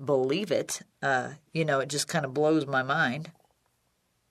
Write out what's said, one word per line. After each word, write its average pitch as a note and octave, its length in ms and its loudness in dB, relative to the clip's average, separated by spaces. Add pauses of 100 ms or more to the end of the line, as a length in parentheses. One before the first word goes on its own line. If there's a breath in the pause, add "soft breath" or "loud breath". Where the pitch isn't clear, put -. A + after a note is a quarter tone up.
believe C#3+ 480 2
it. - 300 -2 (200)
Uh, B2+ 300 0 (220)
you D#3+ 100 0
know, C#3+ 160 2
it D#3 100 -2
just D3 200 -4
kinda D3 180 -2
blows D3 380 2
my C3+ 180 0
mind. D3 480 -2 (1000)